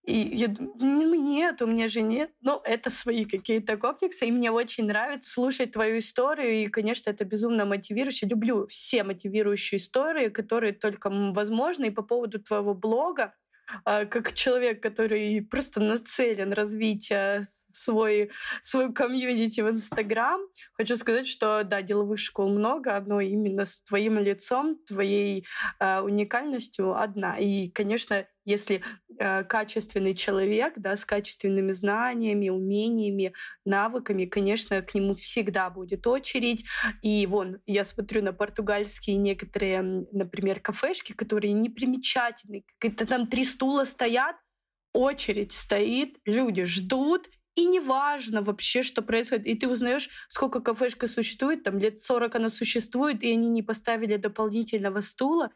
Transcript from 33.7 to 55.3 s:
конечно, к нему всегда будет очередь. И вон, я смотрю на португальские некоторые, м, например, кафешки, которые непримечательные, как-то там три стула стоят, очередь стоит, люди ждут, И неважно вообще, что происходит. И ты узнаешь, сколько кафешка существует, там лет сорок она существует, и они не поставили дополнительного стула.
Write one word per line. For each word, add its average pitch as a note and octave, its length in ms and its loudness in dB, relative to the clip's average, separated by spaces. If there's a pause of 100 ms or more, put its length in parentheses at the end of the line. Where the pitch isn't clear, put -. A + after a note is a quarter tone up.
конечно, G3+ 580 0
к - 120 -14
нему G3 200 2
всегда F#3+ 560 -2
будет F#3 360 -6
очередь. A#3+ 580 0 (380)
И G#3 240 4
вон, F#3 400 0
я G3+ 180 2
смотрю G#3+ 380 -2
на F#3+ 100 0
португальские G#3 840 -2
некоторые, G3 560 0
м, F#3 360 -2
например, G3 500 -2
кафешки, - 520 -4
которые G#3 400 0
непримечательные, A#3 1120 -2 (140)
как-то A3 280 -2
там B3 220 0
три C4 160 0
стула C4+ 400 0
стоят, B3+ 520 0 (580)
очередь A3+ 580 0
стоит, A#3 720 0
люди G#3 400 2
ждут, C4 640 0 (320)
И F4 60 6
неважно C4+ 760 2
вообще, G#3 420 0
что B3 200 -2
происходит. A3+ 440 0
И A3+ 80 2
ты B3 140 -2
узнаешь, B3 400 0 (220)
сколько C4 300 -2
кафешка A#3+ 460 0
существует, C4 560 -2
там G3 160 -2
лет G#3+ 220 0
сорок A#3+ 340 0
она A3+ 140 2
существует, A#3+ 720 0
и A#3 100 2
они A#3 180 4
не A3+ 120 2
поставили A3 540 -2
дополнительного G#3 840 -2
стула. C#4+ 540 0